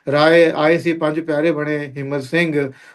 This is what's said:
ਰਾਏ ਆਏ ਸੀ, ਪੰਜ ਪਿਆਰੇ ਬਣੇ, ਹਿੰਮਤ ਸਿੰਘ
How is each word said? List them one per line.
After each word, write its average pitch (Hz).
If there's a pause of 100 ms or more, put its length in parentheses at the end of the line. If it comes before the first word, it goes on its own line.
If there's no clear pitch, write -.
(120)
ਰਾਏ 160
ਆਏ 156
ਸੀ, 160
ਪੰਜ 160
ਪਿਆਰੇ 156
ਬਣੇ, 147
ਹਿੰਮਤ 139
ਸਿੰਘ 147 (240)